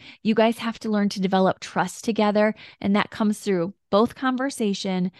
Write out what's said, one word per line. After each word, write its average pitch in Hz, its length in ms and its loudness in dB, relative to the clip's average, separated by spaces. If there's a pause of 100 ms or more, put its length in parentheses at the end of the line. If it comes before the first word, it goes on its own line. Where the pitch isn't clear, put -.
(220)
you 214 120 2
guys 226 240 4
have 226 220 -6
to 220 100 -6
learn 208 180 2
to 196 120 -4
develop 190 380 2
trust - 460 -6
together. 214 500 2 (260)
And 196 140 0
that - 160 0
comes 208 300 -2
through 185 340 -2 (160)
both 214 240 2
conversation 208 1040 -2